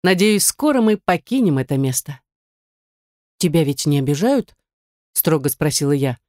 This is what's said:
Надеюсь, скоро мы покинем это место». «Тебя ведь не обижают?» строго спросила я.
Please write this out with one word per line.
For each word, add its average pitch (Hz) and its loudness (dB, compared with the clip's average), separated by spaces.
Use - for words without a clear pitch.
Надеюсь, 190 2
скоро 285 0
мы 220 2
покинем 190 -2
это 131 -2
место». 135 -4
«Тебя 165 0
ведь 139 -4
не 147 2
обижают?» 151 -2
строго 151 0
спросила 143 -2
я. 135 -2